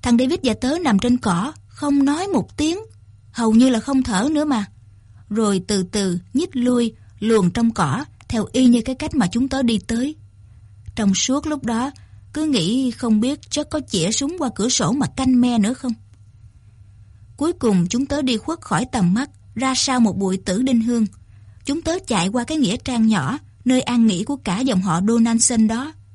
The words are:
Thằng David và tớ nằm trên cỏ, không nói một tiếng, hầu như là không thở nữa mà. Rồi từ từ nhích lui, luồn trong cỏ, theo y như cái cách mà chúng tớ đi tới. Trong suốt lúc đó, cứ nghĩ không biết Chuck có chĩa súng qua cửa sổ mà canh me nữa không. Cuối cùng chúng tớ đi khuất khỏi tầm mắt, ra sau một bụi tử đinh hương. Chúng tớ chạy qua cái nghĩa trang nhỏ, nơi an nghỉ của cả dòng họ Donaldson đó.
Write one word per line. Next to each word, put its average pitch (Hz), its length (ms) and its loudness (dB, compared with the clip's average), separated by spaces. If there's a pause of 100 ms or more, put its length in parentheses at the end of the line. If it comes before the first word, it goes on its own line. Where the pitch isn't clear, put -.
Thằng 240 160 2
David 269 260 0
và 233 100 0
tớ 254 300 -2
nằm 220 160 2
trên 247 180 2
cỏ, 214 360 -2 (140)
không 285 380 0
nói 311 220 0
một 320 300 -4
tiếng, 320 200 -2 (540)
hầu 226 220 0
như 247 160 6
là 233 100 0
không 262 240 -2
thở 233 280 0
nữa 302 140 0
mà. 233 200 -2 (640)
Rồi 202 380 0
từ 196 160 0
từ 180 360 -2 (140)
nhích 339 200 -2
lui, 240 400 0 (260)
luồn 208 320 2
trong 226 200 0
cỏ, 190 340 -2 (220)
theo 220 240 -2
y 262 140 4
như 240 160 6
cái 262 140 -4
cách 302 200 -6
mà 220 160 2
chúng 247 180 0
tớ 269 120 -2
đi 233 260 2
tới. 254 280 -4 (800)
Trong 196 200 2
suốt 285 320 -2
lúc 302 160 -4
đó, 240 280 -2 (420)
cứ 311 120 -4
nghĩ 247 460 0
không 220 280 0
biết 269 300 -4
Chuck 294 200 -6
có 311 100 -4 (100)
chĩa 180 220 0
súng 277 280 -4
qua 269 160 -2
cửa 208 140 -2
sổ 208 220 0
mà 269 160 0
canh 254 340 2
me 240 160 2
nữa 214 160 2
không. 254 200 -6 (1400)
Cuối 330 160 -2
cùng 190 340 2
chúng 240 180 -2
tớ 285 160 -2
đi 254 160 0
khuất 320 240 -6
khỏi 214 300 -2
tầm 180 220 2
mắt, 254 160 -2 (260)
ra 262 200 -2
sau 254 240 0
một 214 180 2
bụi 190 200 -2
tử 190 240 -2
đinh 254 200 2
hương. 233 240 0 (600)
Chúng 285 160 -4
tớ 320 120 -2 (140)
chạy 185 200 0
qua 233 160 -2
cái 311 140 -4
nghĩa 240 200 0
trang 233 300 0
nhỏ, 208 320 0 (260)
nơi 254 160 4
an 240 260 2
nghỉ 190 160 0
của 285 120 -4
cả 202 240 -4
dòng 247 220 0
họ 175 260 0
Donaldson 226 600 2
đó. 254 260 -4 (220)